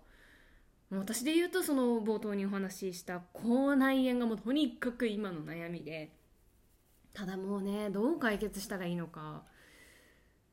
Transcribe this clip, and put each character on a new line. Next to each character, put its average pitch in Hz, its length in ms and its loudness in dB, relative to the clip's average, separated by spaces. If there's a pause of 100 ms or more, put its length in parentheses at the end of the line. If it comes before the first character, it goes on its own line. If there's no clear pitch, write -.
(880)
私 196 340 -4
で 302 100 2
言 349 140 6
う - 20 -2
と、 359 140 0
そ 311 100 0
の 240 280 4
冒 208 180 0
頭 214 160 -2
に 196 100 0
お 196 40 0
話 190 420 -4
し 175 80 -10
し - 40 -16
た 180 180 -6 (120)
口 269 440 4
内 269 280 6
炎 247 140 2
が 247 60 2
も 226 80 2
う 208 40 -4
と 233 140 -4
に 285 240 2
か 247 160 -2
く 240 160 0
今 208 240 -2
の 160 140 -6
悩 170 240 -8
み 170 160 -8
で、 156 280 -10 (1000)
た 202 120 -8
だ 190 120 -4
も 196 220 -2
う - 20 -2
ね、 208 280 -2
ど 202 240 2
う 311 60 -2
解 220 180 2
決 202 220 -4
し - 80 -8
た 202 100 -4
ら 185 80 -4
い 175 60 0
い 175 60 0
の 165 100 -4
か 151 360 -12 (1080)